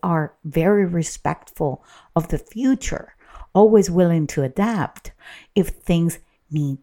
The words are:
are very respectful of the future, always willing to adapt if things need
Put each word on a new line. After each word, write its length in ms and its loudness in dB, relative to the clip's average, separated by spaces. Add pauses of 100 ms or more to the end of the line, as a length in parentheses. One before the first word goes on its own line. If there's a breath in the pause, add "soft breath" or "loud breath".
are 320 -2 (100)
very 400 2
respectful 1000 -6 (320 loud breath)
of 120 -4
the 100 -2
future, 760 -4 (400 loud breath)
always 340 6
willing 400 2
to 140 -4
adapt 720 -4 (420 loud breath)
if 140 2
things 500 -2 (320)
need 320 -4